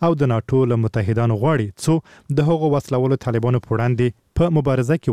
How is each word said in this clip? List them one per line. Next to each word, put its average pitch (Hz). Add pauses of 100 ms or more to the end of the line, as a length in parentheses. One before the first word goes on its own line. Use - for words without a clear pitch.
او 170 (100)
د 135
ناټو 113 (120)
له 117
متحدانو 110
غواړي 135 (180)
څو 160 (440)
د 151
هغو 156
وسلوالو 131
طالبانو 117
په -
وړاندې 120 (340)
په 170
مبارزه 131
کې -